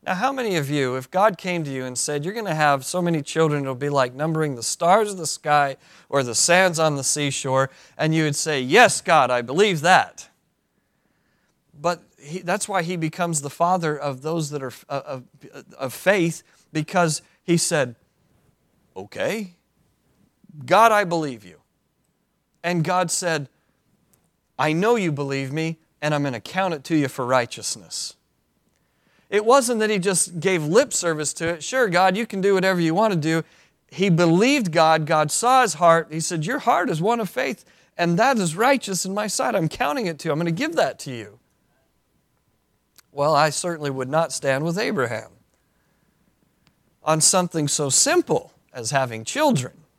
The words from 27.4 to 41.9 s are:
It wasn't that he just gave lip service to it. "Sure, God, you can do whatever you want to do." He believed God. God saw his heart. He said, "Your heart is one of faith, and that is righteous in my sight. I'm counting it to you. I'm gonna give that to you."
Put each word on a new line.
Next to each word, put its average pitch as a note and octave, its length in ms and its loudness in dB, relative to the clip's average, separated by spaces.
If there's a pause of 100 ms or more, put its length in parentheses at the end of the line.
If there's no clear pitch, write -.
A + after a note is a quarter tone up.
It G#3 160 0
wasn't A#3+ 360 4
that G#3+ 100 2
he G#3+ 80 2
just F3 400 -2
gave F3 260 0
lip D3 280 2
service D#3 420 -4
to E3 140 -4
it. E3+ 140 -6
"Sure, B3 260 0
God, F#3 280 4
you A3+ 100 -4
can G3 140 -8
do G3 140 2
whatever F#3 260 2
you D#3+ 140 0
want G#3+ 180 2
to F3+ 60 0
do." D#3+ 240 0 (460)
He F#3+ 200 0
believed F3+ 640 4
God. D#3+ 320 4
God D3+ 260 0
saw B3+ 320 2
his A#3 120 0
heart. E3 360 4
He D#3+ 100 -6
said, D#3+ 260 -4
"Your A#3+ 140 -4
heart C4 280 0
is D#3+ 140 -2
one A#3 180 0
of G3+ 80 -4
faith, B3+ 360 -6 (340)
and E3+ 200 0
that B3 200 4
is E3 180 -2
righteous A3 480 0
in F#3+ 100 -6
my G#3 120 -4
sight. A3 280 -4
I'm E3+ 140 0
counting C4 380 -4
it E3 140 -6
to E3+ 80 -8
you. D3+ 40 0
I'm C#3+ 60 -2
gonna E3+ 140 -2
give D4 240 -4
that D3+ 240 -2
to C#3+ 100 -12
you." A2 300 -12 (1700)